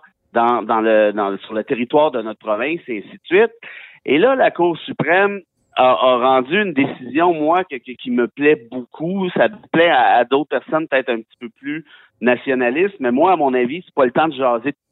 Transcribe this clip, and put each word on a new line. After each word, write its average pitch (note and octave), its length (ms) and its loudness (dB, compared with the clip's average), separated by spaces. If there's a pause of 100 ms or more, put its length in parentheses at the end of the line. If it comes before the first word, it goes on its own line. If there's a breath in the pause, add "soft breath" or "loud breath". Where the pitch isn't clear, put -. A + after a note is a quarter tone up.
(340 soft breath)
dans, A#2 300 0
dans A2+ 180 -2
le, G#2+ 320 4
dans, G2 260 -4
sur - 140 -16
le G#2+ 100 -4
territoire C#3+ 480 0
de A#2+ 100 -6
notre A2 180 -12
province, B2+ 480 -6
et A2+ 180 -8
ainsi G2+ 120 -20
de - 60 -20
suite. » A3 280 2 (540 loud breath)
Et C#3+ 120 2
là, B3+ 180 4
la E3+ 160 2
Cour F3 280 0
suprême F#3+ 600 0 (380)
a, B2+ 140 4
a B2+ 260 4
rendu C3 440 2
une F#3 120 -2
décision, C3+ 600 -2
moi, D#3+ 300 0
que, C#3 140 -10
que, B2 160 -14
qui B2+ 180 -10
me A#2+ 160 0
plaît D3 420 0
beaucoup. E3+ 680 -6
Ça A#2+ 120 2 (240)
plaît E3 180 2
à, A#2 280 4
à A#2+ 80 2
d'autres C#3 240 -2 (100)
personnes D#3 300 -4
peut-être C3 200 -2
un A#2 120 -2
petit - 180 -20
peu A#2+ 100 -12
plus D3 360 -12 (340 soft breath)
nationalistes, B2+ 800 0
mais B2 100 -2
moi, D#3 220 2
à F3+ 40 4
mon C#3+ 200 0
avis, B2+ 280 -2
c'est - 120 -20
pas C#3 100 2
le B2 60 0
temps D#3+ 160 0
de C#3+ 80 -6
jaser B2+ 380 -2 (180)